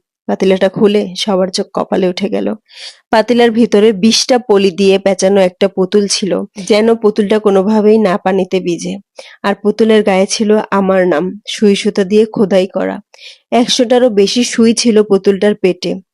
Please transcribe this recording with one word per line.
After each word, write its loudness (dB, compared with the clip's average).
পাতিলাটা 0
খুলে 0
সবার -2
চোখ -6
কপালে -2
উঠে -4
গেল। -4
পাতিলার 2
ভিতরে 2
বিশটা 0
পলি 0
দিয়ে 0
পেঁচানো 0
একটা 0
পুতুল 0
ছিল, -4
যেন 2
পুতুলটা 0
কোনোভাবেই 2
না 0
পানিতে -2
ভিজে। -8
আর -2
পুতুলের 2
গায়ে 0
ছিল 0
আমার 0
নাম -2
সুই 0
সুতা -2
দিয়ে 2
খোদাই 0
করা। -6
একশোটারও 2
বেশি 0
সুই 2
ছিল 2
পুতুলটার 0
পেটে। -4